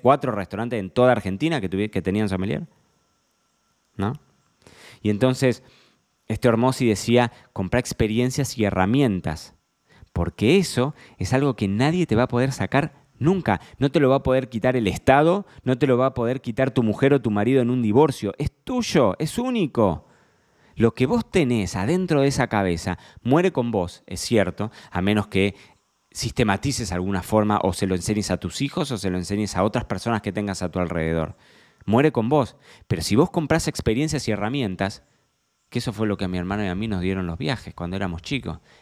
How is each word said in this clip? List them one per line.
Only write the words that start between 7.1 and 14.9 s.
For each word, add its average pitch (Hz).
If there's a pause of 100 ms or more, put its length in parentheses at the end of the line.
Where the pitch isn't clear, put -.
Comprá 98
experiencias 120
y 110
herramientas, 95 (580)
porque 101
eso 143 (240)
es 95
algo 135
que 101
nadie 151
te 107
va 120
a 123
poder 127
sacar 135 (260)
nunca. 156 (180)
No 139
te 170
lo 135
va 135
a 135
poder 131
quitar 127
el 113
Estado, 151 (180)